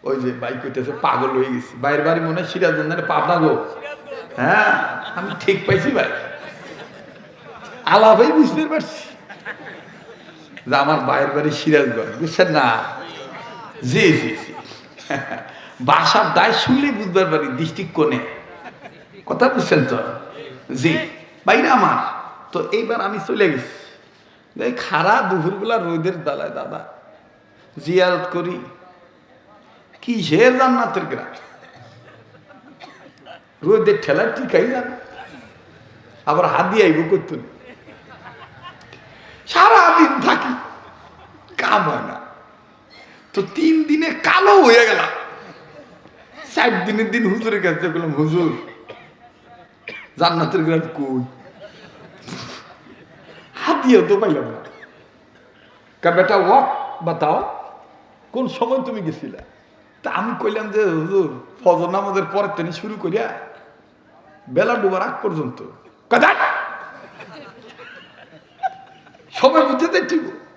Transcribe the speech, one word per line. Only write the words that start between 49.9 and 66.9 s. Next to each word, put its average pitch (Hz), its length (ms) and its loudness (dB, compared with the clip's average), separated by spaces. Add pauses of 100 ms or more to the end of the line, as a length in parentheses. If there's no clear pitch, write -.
জান্নাতের 165 440 2
গ্রাম 160 180 2
কই?" 131 420 -4 (2250)
হাত 302 220 -2 (100)
দিয়েও 226 220 8
তো 202 80 4
পাইলাম 156 280 0
না। 113 140 -12 (1400)
কা, 170 80 4
"বেটা, 208 260 4
ওয়াক 202 300 4 (360)
বাতাও, 165 680 -2 (640)
কোন 240 160 -4
সময় 254 340 -2
তুমি 226 180 -8
গেছিলা?" 151 380 -8 (640)
তা - 80 -6
আমি 214 280 -4
কইলাম 220 320 -4
যে, 214 140 0
"হুজুর, 160 560 0 (240)
ফজর 175 260 4
নামাজের 196 420 -2
পর 202 240 -2
থেকে 170 160 -6
শুরু 214 280 -10
করিয়া 190 280 -4 (1200)
বেলা 202 260 0
ডুবার 190 280 0
আগ 240 100 -6 (100)
পর্যন্ত।" 156 400 -6 (480)
কয়, 233 100 4
"ধ্যাৎ, - 160 4 (3000)